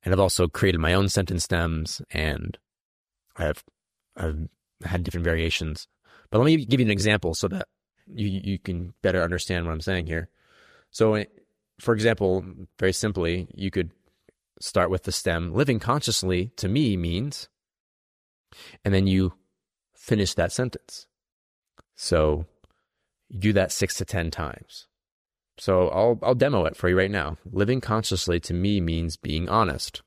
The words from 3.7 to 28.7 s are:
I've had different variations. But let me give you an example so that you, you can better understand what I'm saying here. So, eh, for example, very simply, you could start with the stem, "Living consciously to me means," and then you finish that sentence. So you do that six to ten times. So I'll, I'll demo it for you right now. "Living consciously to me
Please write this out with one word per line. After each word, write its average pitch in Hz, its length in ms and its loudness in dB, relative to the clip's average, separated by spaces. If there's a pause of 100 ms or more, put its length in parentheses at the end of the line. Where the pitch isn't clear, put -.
I've 78 320 -6 (360)
had 87 200 -4
different 85 200 -4
variations. 82 640 -2 (440)
But 107 80 4
let 127 80 6
me 156 180 4
give 123 160 2
you 120 60 4
an 107 40 2
example 101 420 2
so 90 160 -2
that 95 200 -6 (440)
you, 98 300 -4
you 98 160 -4
can 90 340 -6 (100)
better 92 200 2
understand 87 440 -2
what 82 60 -4
I'm 80 80 -6
saying 87 260 -4
here. 82 220 -6 (640)
So, 110 240 2
eh, 104 120 -2 (540)
for 117 140 2
example, 104 500 2 (340)
very 92 140 2
simply, 90 640 -2
you 98 160 -4
could 90 220 -2 (680)
start 90 300 0
with 92 140 -2
the 90 80 -6
stem, 85 420 -2
"Living 127 240 2
consciously 104 800 -2
to 98 120 -4
me 113 280 2
means," 90 520 -4 (1400)
and 101 80 2
then 98 140 4
you 92 280 2 (600)
finish 104 400 0
that 85 160 0
sentence. - 560 -8 (880)
So 78 520 0 (840)
you 104 100 -12
do 104 140 2
that 95 180 2
six - 280 -2
to 95 60 -4
ten 82 280 -4
times. - 540 -10 (720)
So 92 280 4
I'll, 107 340 2
I'll 131 140 4
demo 120 300 4
it 78 100 -4
for 92 120 0
you 90 80 4
right 95 140 4
now. 80 340 -2
"Living 104 360 0
consciously 98 580 0
to 87 160 -4
me 98 260 2